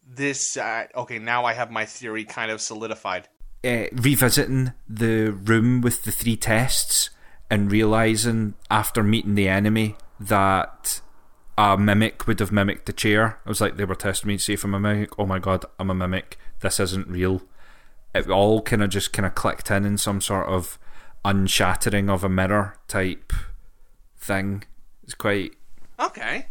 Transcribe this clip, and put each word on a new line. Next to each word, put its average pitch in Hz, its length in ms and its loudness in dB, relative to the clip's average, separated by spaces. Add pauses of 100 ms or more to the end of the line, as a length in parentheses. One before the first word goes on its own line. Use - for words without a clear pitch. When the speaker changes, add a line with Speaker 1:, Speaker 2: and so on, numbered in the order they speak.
Speaker 1:
this, 131 480 -4
uh, 113 380 -4
okay, 123 240 -8
now 117 260 0
I 117 100 2
have 120 180 -4
my 110 140 -4
theory 110 380 -8
kind 110 280 -6
of 110 100 -6
solidified"? 107 680 -6 (340)
Speaker 2:
Uh, 120 280 0
revisiting 127 800 2 (140)
the 110 440 0
room 113 500 2
with 120 220 0
the 107 80 -4
three 117 260 0
tests - 720 2 (400)
and 101 220 2
realising 110 800 4 (160)
after 110 320 2
meeting 104 320 4
the 98 160 4
enemy 107 460 2 (240)
that 98 840 0 (560)
a 101 180 6
mimic 104 520 2
would 107 140 0
have 95 100 0
mimicked 101 340 0
the - 80 -6
chair. 110 500 2
I - 60 -12
was 107 100 -4
like, 107 180 0
"They 101 80 0
were 92 100 -2
testing 101 320 -2
me 101 100 0
to - 60 -4
see 107 100 0
if 95 100 -2
I'm 101 120 -2
a 98 40 0
mimic. 104 380 0
Oh 104 80 0
my 95 140 0
God, 92 260 0 (140)
I'm 95 100 -2
a 92 60 0
mimic. 92 420 -2 (220)
This - 200 -2
isn't 95 280 -2
real." 92 340 0 (720)
It 175 160 0
all 110 320 6
kinda 104 260 2
just 98 260 -2
kinda 98 180 0
clicked - 400 -2
in, 98 120 2
in 101 140 0
some 101 240 0
sort 98 260 -2
of 92 300 -2 (480)
unshattering 98 840 2
of 98 160 2
a 98 60 0
mirror 95 480 2 (100)
type - 460 -2 (920)
thing. 98 400 -2 (400)
It's - 120 -14
quite 101 380 -2 (460)
Speaker 1:
Okay. 220 520 -4